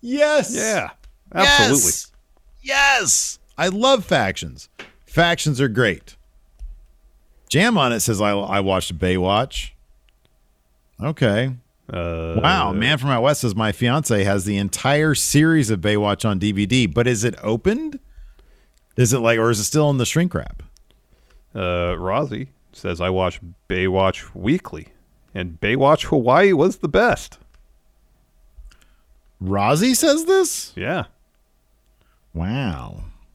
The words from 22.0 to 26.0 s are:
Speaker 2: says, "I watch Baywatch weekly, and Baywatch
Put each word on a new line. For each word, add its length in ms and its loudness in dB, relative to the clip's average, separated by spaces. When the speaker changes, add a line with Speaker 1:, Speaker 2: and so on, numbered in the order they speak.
Speaker 2:
says, 300 -8
"I 80 -2
watch 320 -2
Baywatch 680 -2
weekly, 560 -4
and 240 -10
Baywatch 460 2